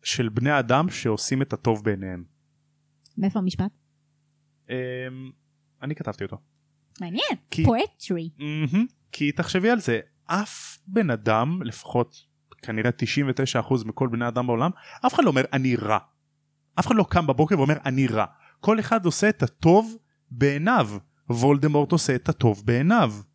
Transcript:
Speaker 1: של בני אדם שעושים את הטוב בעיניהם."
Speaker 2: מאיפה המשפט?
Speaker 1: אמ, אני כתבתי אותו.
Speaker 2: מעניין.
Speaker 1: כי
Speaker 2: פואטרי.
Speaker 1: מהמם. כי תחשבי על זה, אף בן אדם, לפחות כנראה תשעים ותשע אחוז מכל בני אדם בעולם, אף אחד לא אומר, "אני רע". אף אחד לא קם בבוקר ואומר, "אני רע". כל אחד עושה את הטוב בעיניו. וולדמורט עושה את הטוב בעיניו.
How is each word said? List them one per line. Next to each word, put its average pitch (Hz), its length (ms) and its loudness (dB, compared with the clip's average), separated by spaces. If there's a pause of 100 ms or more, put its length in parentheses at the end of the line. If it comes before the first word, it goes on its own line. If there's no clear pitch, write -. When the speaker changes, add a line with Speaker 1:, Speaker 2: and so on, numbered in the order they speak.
Speaker 1:
של 117 260 -2
בני 131 300 0
אדם 131 300 2
שעושים 127 520 -2
את - 120 -4
הטוב 107 300 0
בעיניהם." 95 400 -4 (920)
Speaker 2:
מאיפה 196 220 -2
המשפט? 185 320 -2 (960)
Speaker 1:
אמ, 123 60 -6 (1040)
אני 147 140 -6
כתבתי - 280 -8
אותו. 98 140 -10 (640)
Speaker 2:
מעניין. 185 200 -6 (300)
Speaker 1:
כי - 120 -2
Speaker 2:
פואטרי. 226 680 0 (100)
Speaker 1:
מהמם. 151 460 0 (260)
כי 143 200 0
תחשבי 185 380 0
על 240 100 2
זה, 117 200 0 (260)
אף - 520 -6 (100)
בן 190 220 0
אדם, 117 540 0
לפחות - 520 -4 (460)
כנראה 110 300 -2
תשעים 139 380 -2
ותשע 131 300 0
אחוז 117 240 0
מכל 113 240 -4
בני 120 200 -2
אדם 123 200 -2
בעולם, 123 240 0 (340)
אף 262 80 2
אחד 330 100 2
לא 214 60 6
אומר, 135 140 2 (100)
"אני 131 220 2
רע". 104 240 0 (800)
אף - 80 0
אחד 240 80 2
לא 202 140 4
קם 170 180 2
בבוקר 156 320 2
ואומר, 147 160 4 (100)
"אני 131 220 2
רע". 110 180 0 (340)
כל 220 200 2
אחד 214 260 -2
עושה 202 240 2
את - 140 -2
הטוב 220 540 4 (340)
בעיניו. 143 580 2 (400)
וולדמורט 143 640 2
עושה 156 240 2
את - 140 -4
הטוב 104 360 0
בעיניו. 135 480 2 (220)